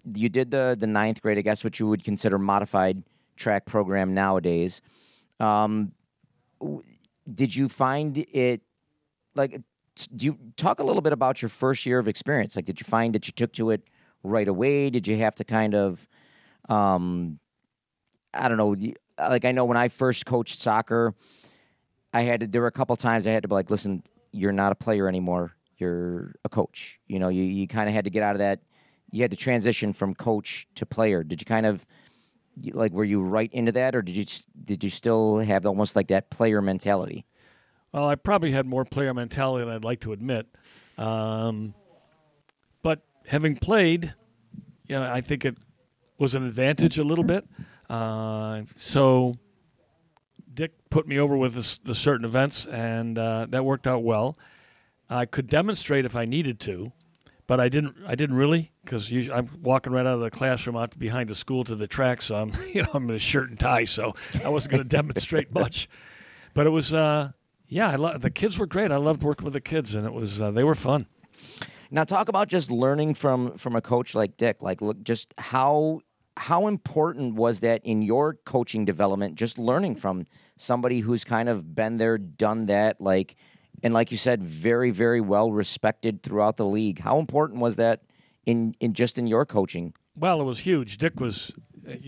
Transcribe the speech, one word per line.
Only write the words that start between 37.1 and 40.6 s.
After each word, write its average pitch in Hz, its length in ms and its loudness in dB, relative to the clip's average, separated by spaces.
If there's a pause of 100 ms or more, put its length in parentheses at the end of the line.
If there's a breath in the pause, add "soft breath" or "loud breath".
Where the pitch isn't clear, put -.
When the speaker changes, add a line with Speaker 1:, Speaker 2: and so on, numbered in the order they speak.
Speaker 2:
Well, 147 140 -2
I 143 80 2
probably 165 360 0
had 135 140 0
more 127 200 -2
player 135 280 -2
mentality 123 520 -2
than 117 80 -6
I'd 110 100 -8
like 120 180 -4
to 110 120 -6
admit. 113 340 -4 (500 soft breath)